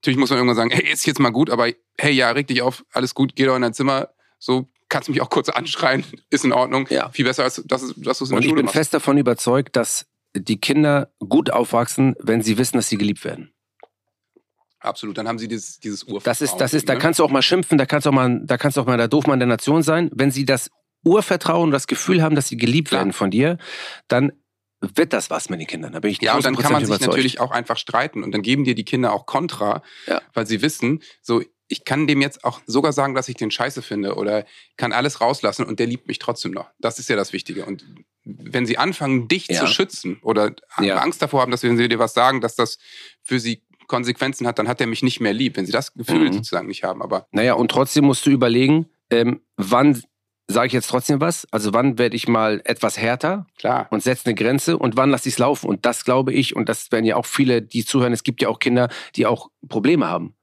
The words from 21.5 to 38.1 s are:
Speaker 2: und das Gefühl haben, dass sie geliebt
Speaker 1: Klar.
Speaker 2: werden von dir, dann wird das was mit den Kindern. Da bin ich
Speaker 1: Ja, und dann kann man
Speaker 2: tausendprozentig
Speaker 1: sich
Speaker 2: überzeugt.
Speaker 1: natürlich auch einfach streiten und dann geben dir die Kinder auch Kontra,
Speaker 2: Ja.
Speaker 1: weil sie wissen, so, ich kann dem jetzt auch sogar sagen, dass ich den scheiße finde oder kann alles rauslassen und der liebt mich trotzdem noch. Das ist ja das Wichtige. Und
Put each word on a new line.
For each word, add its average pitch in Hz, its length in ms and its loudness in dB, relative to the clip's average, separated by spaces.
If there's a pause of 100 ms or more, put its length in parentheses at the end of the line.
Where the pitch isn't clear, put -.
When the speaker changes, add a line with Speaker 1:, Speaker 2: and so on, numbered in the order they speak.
Speaker 2:
und 156 60 4
das 139 160 0
Gefühl 170 360 2
haben, 156 120 4
dass 143 140 0
sie 120 100 -8
geliebt 123 300 2
Speaker 1:
Klar. 131 120 0
Speaker 2:
werden 95 140 0
von - 160 0
dir, 139 260 2 (520)
dann 127 240 2 (480)
wird 147 340 0
das - 160 -4
was - 180 -6
mit 92 120 -6
den 78 60 -12
Kindern. - 260 -10
Da 80 80 -10
bin 104 100 0
ich 95 100 -6
Speaker 1:
Ja, 110 160 2
und 131 80 0
dann 131 120 0
kann 123 160 -2
man 147 100 2
Speaker 2:
tausendprozentig 120 40 -2
Speaker 1:
sich 107 100 0
Speaker 2:
überzeugt. - 200 0
Speaker 1:
natürlich 131 240 0
auch 123 100 -2
einfach 117 280 -4
streiten 120 440 -4
und 101 100 -6
dann 107 100 -2
geben 131 220 2
dir 123 100 2
die 107 100 -6
Kinder 123 300 0
auch 98 100 -4
Kontra, 123 580 -2 (240)
Speaker 2:
Ja. - 140 -2 (140)
Speaker 1:
weil 113 120 -2
sie 110 140 -2
wissen, 147 420 -2 (200)
so, 117 200 0 (260)
ich - 180 -10
kann 143 200 0
dem 139 140 2
jetzt 139 240 -2
auch - 220 -4
sogar 143 260 0
sagen, 135 220 -2
dass 131 160 -4
ich 123 60 -8
den 110 140 -4
scheiße 131 300 -4
finde 101 360 -6
oder 104 280 -2 (320)
kann 117 160 -4
alles 131 300 -2
rauslassen 113 420 0
und - 140 -8
der 117 80 2
liebt 120 220 -6
mich - 100 -8
trotzdem - 340 -6
noch. - 140 -10 (120)
Das 113 200 -4
ist 123 100 -14
ja 117 80 2
das 101 160 -2
Wichtige. 95 320 -10
Und 98 220 -12 (400)